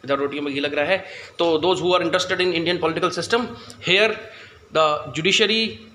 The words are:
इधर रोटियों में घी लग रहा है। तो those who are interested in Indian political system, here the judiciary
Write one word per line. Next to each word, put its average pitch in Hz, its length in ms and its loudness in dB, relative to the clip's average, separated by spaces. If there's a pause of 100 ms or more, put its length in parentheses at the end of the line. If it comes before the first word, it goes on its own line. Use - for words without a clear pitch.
इधर 139 120 0
रोटियों 143 260 -2
में 143 100 -4
घी 139 60 -4
लग 143 140 -2
रहा 147 120 0
है। 185 120 0 (420)
तो 170 60 4 (140)
those 170 220 2
who 180 100 0
are 175 100 4
interested 180 400 0
in 180 120 2
Indian 170 260 0
political 175 320 0
system, 233 340 -2 (440)
here 214 260 4 (580)
the 156 120 6 (320)
judiciary 208 460 2 (320)